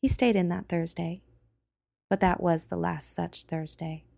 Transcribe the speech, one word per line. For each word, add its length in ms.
He 60
stayed 260
in 140
that 200
Thursday, 540
but 80
that 220
was 240
the 120
last 380
such 300
Thursday. 600